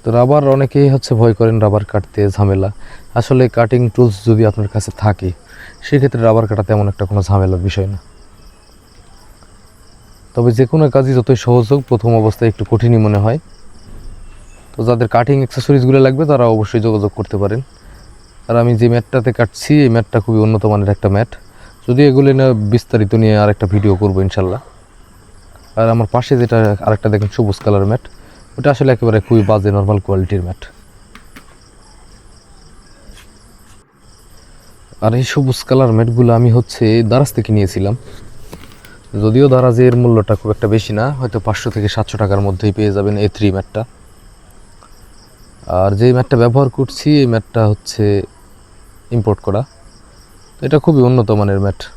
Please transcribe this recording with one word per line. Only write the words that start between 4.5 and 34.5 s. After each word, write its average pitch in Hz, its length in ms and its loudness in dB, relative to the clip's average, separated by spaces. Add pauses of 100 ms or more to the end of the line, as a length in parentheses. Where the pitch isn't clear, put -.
আপনার 101 220 -4
কাছে 104 180 -6 (120)
থাকে 98 260 -2 (560)
সেক্ষেত্রে 131 420 0
রাবার 113 220 4
কাটা 104 200 -2
তেমন 104 220 2
একটা 101 180 -6
কোনো 101 180 0
ঝামেলার 95 400 0
বিষয় 95 260 -4
না। 95 60 -10 (2250)
তবে 120 220 2
যে 131 140 2
কোনো 160 120 2 (120)
কাজই 135 220 2
যতই 127 280 0
সহজ 120 260 2
হোক, 139 180 0
প্রথম 117 220 0 (100)
অবস্থায় 110 300 0
একটু 104 200 -8
কঠিনই 117 340 2
মনে 104 180 0
হয়। 113 140 -2 (1400)
তো - 140 -12
যাদের 120 280 0
কাটিং 123 280 2
অ্যাক্সেসরিজগুলো 131 640 2
লাগবে 135 260 0
তারা 127 140 2 (100)
অবশ্যই 110 320 -2
যোগাযোগ 107 320 -2
করতে 104 220 -8
পারেন। 101 180 -2 (880)
আর 113 140 -2
আমি 120 180 2
যে 120 140 4
ম্যাটটাতে 120 460 -2
কাটছি, - 320 -4 (140)
এই 127 100 4
ম্যাটটা 117 280 -2
খুবই 113 220 0
উন্নত 110 260 0
মানের 101 240 0
একটা - 200 -2
ম্যাট, 110 160 -2 (540)
যদিও 127 260 2
এগুলো 139 260 4
নিয়ে 131 140 4 (220)
বিস্তারিত 110 380 0 (100)
নিয়ে 110 220 4
আরেকটা 104 300 0
ভিডিও 104 280 2
করবো 98 240 0
ইনশাল্লাহ। 95 360 -4 (1160)
আর 113 160 2
আমার 117 200 0
পাশে 123 260 0
যেটা 120 160 0 (300)
আরেকটা 107 260 -2
দেখেন 104 220 -2
সবুজ 104 300 -2
কালার 101 240 0
ম্যাট, 113 140 -4 (540)
ওটা 131 160 -2
আসলে 135 220 0
একেবারে 113 300 0
খুবই 113 240 2
বাজে 107 260 0
নরমাল 101 300 0
কোয়ালিটির 92 420 -2
ম্যাট। 90 140 -12 (4000)